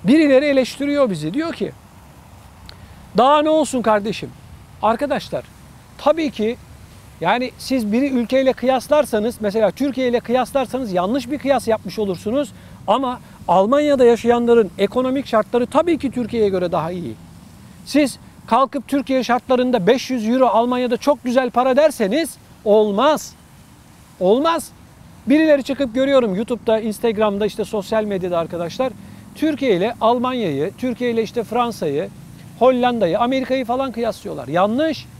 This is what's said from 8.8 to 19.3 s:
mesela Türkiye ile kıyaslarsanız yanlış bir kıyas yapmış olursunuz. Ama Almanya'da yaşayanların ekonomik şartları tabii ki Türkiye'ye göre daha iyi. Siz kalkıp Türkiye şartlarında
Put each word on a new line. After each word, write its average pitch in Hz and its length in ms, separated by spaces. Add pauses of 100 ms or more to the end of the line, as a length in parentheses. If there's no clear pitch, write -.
mesela 208 320
Türkiye 262 360
ile 233 120
kıyaslarsanız 247 760
yanlış 233 380
bir 294 60
kıyas 262 300
yapmış 214 320
olursunuz. 214 540 (340)
Ama 247 320 (280)
Almanya'da 254 580
yaşayanların 233 720
ekonomik 254 500
şartları 240 380
tabii 320 320
ki 254 140
Türkiye'ye 220 380
göre 180 220
daha 165 200
iyi. 165 220 (720)
Siz 285 340 (280)
kalkıp 254 400
Türkiye 262 360
şartlarında 240 640